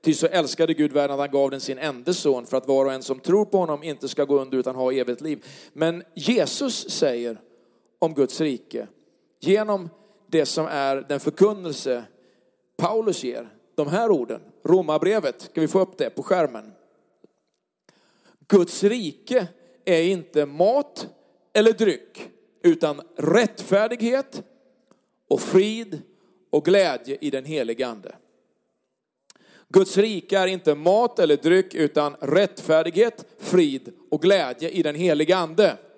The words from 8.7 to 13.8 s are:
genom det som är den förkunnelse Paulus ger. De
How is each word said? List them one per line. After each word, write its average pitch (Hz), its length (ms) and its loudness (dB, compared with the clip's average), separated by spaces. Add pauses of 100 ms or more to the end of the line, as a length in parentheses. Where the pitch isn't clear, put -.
genom 196 500 0 (400)
det 156 160 2
som 156 200 -4
är 139 300 -2 (120)
den 143 120 -2
förkunnelse 160 840 -2 (720)
Paulus 202 480 -2
ger. 117 240 -8 (260)
De 147 140 -2